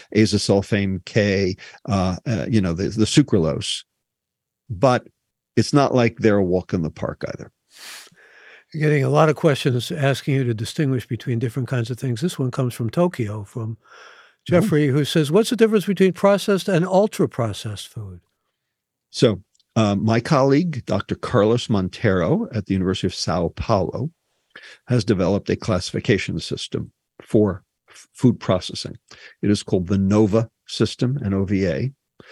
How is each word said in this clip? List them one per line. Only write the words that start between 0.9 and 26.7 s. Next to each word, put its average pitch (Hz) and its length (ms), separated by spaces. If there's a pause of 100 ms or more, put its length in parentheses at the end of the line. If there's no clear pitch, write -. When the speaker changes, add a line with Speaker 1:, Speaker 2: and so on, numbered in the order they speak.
Speaker 1:
K, 101 500 (320)
uh, 92 280 (100)
uh, 101 240
you 110 100
know, 90 140
the, 92 160
the 107 160
sucralose. 85 760 (840)
But 123 380 (500)
it's - 160
not 139 220
like 117 240
they're 101 180
a 98 80
walk 90 300
in 90 80
the 78 80
park - 380
either. - 220 (1200)
Speaker 2:
You're 151 80
getting 151 220
a 131 60
lot 151 200
of 143 60
questions 131 540
asking 139 440
you 135 100
to 120 80
distinguish 127 540
between 117 320
different 120 300
kinds 117 200
of 123 100
things. 120 220
This 175 180
one 127 120
comes 127 240
from 113 160
Tokyo, 113 540
from 113 340 (680)
Speaker 1:
Mm-hmm. 175 140
Speaker 2:
Jeffrey, 151 240
who 139 180
says, 151 280
"What's 214 180
the 233 60
difference 220 300
between 190 260
processed 202 560
and 180 180
ultra-processed 135 1040
food?" 92 320 (880)
Speaker 1:
So, 101 320 (320)
uh, 104 220
my 110 240
colleague, 139 640
Doctor - 300
Carlos 113 520
Montero 98 840
at 107 140
the 98 60
University 95 360
of - 60
Sao 85 420
Paulo, 107 520 (800)
has 120 180
developed 95 460
a 92 60
classification - 840
system - 540 (280)